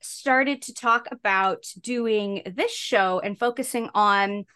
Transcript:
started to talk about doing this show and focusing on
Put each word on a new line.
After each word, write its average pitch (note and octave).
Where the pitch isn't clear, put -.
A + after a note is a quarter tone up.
started C4+
to -
talk A#3
about F#3+
doing A3
this D4+
show F#3
and G3+
focusing A#3+
on G3+